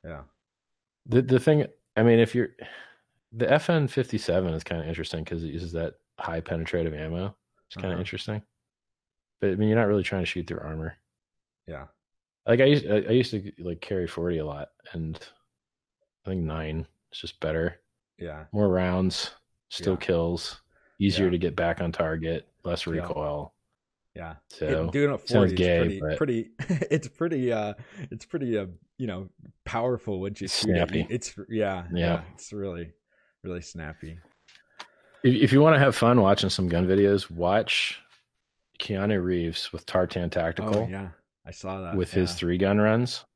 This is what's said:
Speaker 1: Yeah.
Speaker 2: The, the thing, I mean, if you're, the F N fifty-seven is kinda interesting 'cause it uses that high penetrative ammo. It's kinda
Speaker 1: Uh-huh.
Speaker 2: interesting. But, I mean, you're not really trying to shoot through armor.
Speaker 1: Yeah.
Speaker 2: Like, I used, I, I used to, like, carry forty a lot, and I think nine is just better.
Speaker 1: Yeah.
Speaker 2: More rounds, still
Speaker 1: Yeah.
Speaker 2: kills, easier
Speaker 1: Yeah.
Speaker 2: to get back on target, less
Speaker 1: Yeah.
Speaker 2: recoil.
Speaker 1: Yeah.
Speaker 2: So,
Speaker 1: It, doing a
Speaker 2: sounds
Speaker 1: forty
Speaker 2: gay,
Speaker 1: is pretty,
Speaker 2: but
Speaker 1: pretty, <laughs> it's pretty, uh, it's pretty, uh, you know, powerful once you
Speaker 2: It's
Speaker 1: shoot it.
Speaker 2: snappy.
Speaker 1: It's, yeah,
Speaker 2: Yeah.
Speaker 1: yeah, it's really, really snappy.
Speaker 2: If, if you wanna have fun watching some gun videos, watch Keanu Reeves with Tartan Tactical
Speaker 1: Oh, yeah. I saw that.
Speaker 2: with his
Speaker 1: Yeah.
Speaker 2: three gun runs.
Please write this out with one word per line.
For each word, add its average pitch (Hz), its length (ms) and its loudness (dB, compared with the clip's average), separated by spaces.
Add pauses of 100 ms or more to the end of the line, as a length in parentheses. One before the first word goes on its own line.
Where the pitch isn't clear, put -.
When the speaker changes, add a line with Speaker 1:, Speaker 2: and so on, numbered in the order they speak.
Speaker 1:
Yeah. 78 180 -14 (840)
Speaker 2:
The, 120 160 4
the 127 180 4
thing, 151 260 4 (300)
I 110 60 6
mean, 113 160 8
if 117 160 4
you're, 123 160 0 (800)
the 113 180 0
F 151 200 2
N 156 160 2
fifty-seven 92 680 0
is 80 100 -6
kinda 82 220 -4
interesting 80 380 -6
'cause 82 200 -6
it 80 80 -6
uses 85 200 -8
that 82 220 -4 (240)
high 82 220 -6
penetrative 82 540 -4
ammo. 85 420 -6 (300)
It's - 100 -20
kinda 92 140 -4
Speaker 1:
Uh-huh. 87 100 -4
Speaker 2:
interesting. 104 420 -8 (1000)
But, 101 100 2
I 92 40 0
mean, 107 140 4
you're 110 100 6
not 117 100 4
really 101 140 4
trying 92 200 -2
to 87 40 -2
shoot 87 200 -6
through - 140 -8
armor. 80 360 -8 (680)
Speaker 1:
Yeah. 76 200 -14 (600)
Speaker 2:
Like, 120 140 6
I 135 40 8
used, 143 220 6
I, 104 100 4
I 104 160 2
used 123 200 4
to, 101 260 -6
like, 85 220 -8
carry 90 280 -4
forty 85 300 -2
a 76 80 -4
lot, 73 240 -10 (220)
and 80 240 -6 (1080)
I 95 40 -8
think 92 120 -2
nine 78 440 -6 (260)
is - 80 -14
just - 200 -14
better. 80 400 -2 (380)
Speaker 1:
Yeah. 78 340 -12
Speaker 2:
More 104 160 4
rounds, 92 600 0 (380)
still - 260 -2
Speaker 1:
Yeah. 87 120 -6
Speaker 2:
kills, 85 540 -2 (380)
easier 98 280 2
Speaker 1:
Yeah. 87 60 4
Speaker 2:
to 87 60 0
get 82 180 -2
back 85 240 0
on 85 120 -2
target, 80 560 -2 (160)
less 87 220 -4
Speaker 1:
Yeah. 85 80 -4
Speaker 2:
recoil. 73 600 -6 (640)
Speaker 1:
Yeah. 82 200 -14 (120)
Speaker 2:
So, 78 380 -2
Speaker 1:
It, 87 60 -6
doing 143 220 0
a - 40 -6
Speaker 2:
sounds - 140 -10
Speaker 1:
forty 98 220 4
Speaker 2:
gay, 90 220 4
Speaker 1:
is 85 100 4
pretty, 98 140 -2
Speaker 2:
but 78 180 -4
Speaker 1:
pretty, 117 400 -2
<laughs> - 320 -2
it's - 180 -2
pretty, 143 440 -2
uh, 104 220 -2 (360)
it's - 160 -14
pretty, 127 320 -4
uh, 98 80 -4 (320)
you 127 80 -4
know, 95 240 -8 (340)
powerful 117 560 -2
once 98 200 -6
you 98 60 -6
Speaker 2:
It's - 140 -4
Speaker 1:
shoot 107 100 0
it. 92 40 4
Speaker 2:
snappy. 82 340 0
Speaker 1:
It's, - 280 -6 (120)
yeah, 98 440 -2
Speaker 2:
Yeah. 87 60 -2
Speaker 1:
yeah, 85 240 0 (120)
it's - 180 -20
really, 87 400 -8 (520)
really 87 180 -8
snappy. 80 560 -12 (1040)
Speaker 2:
If, 127 120 6
if 113 180 4
you 139 100 8
wanna 156 160 8
have 135 160 6
fun 120 260 6
watching 98 300 4
some 92 180 -2
gun 85 200 2
videos, 98 420 4
watch 87 680 0 (800)
Keanu 101 420 0
Reeves 87 500 -2
with 82 140 -12
Tartan 90 440 0
Tactical 95 540 -2
Speaker 1:
Oh, 113 40 -6
yeah. 95 220 -10 (360)
I 82 60 -16
saw 95 300 -10
that. 90 140 -6
Speaker 2:
with 90 160 -2
his 90 180 2
Speaker 1:
Yeah. - 60 -8
Speaker 2:
three 90 220 -2
gun 98 200 4
runs. 110 460 2 (120)